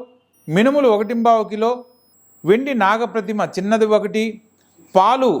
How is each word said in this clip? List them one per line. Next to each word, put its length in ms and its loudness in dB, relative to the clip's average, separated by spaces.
మినుములు 400 2
ఒకటింబావు 560 2
కిలో, 400 -4
వెండి 300 0
నాగప్రతిమ 680 -2
చిన్నది 440 -2
ఒకటి, 380 0
పాలు 360 4